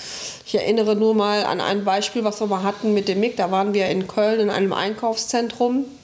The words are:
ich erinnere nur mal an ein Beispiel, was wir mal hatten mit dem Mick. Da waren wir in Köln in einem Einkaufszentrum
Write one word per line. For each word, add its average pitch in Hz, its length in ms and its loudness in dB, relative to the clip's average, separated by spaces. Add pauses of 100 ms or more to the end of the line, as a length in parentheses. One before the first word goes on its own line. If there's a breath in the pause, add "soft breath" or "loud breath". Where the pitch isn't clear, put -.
(460 loud breath)
ich - 100 -2
erinnere 214 400 2
nur 220 180 4
mal 208 300 2
an - 160 0
ein 202 240 -2
Beispiel, 208 400 0
was 208 160 -2
wir 220 80 -2
mal 190 160 -2
hatten 208 300 0
mit 196 140 0
dem 190 120 0
Mick. 233 160 0
Da 185 160 0
waren 202 220 2
wir 196 140 2
in 185 200 0
Köln 220 320 2
in 208 100 2
einem 190 220 0
Einkaufszentrum 233 1120 -2 (200)